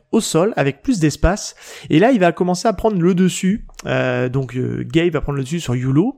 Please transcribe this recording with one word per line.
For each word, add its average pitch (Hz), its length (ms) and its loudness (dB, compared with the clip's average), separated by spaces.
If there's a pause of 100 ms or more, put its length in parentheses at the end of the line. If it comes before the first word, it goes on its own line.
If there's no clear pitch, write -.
(100)
au 220 100 2
sol 185 360 0
avec 139 260 -2
plus 202 160 -2
d'espace, 160 560 0 (360)
et - 80 4
là 233 140 6
il 220 80 2
va 170 120 4
commencer 180 340 -2
à 220 60 4
prendre 202 280 -2
le 180 140 4
dessus, 185 520 0 (200)
euh, 127 420 -2
donc, 123 280 -4
euh, 123 280 -4
Gabe 165 280 0
va 143 80 -2
prendre 139 160 -4
le 135 80 -4
dessus 160 160 -6
sur 123 140 -4
Yulo, 135 440 0